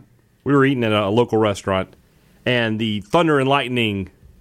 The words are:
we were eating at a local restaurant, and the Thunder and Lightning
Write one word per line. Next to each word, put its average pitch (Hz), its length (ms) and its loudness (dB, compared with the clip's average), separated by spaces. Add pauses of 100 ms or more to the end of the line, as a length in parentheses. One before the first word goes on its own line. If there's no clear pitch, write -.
(440)
we 135 100 -2
were 139 120 4
eating 131 180 0
at 110 80 0
a 104 180 2
local 113 300 2
restaurant, 98 560 -2 (500)
and 117 340 -2
the 107 220 -4
Thunder 160 380 2
and 131 100 0
Lightning 120 640 -2 (300)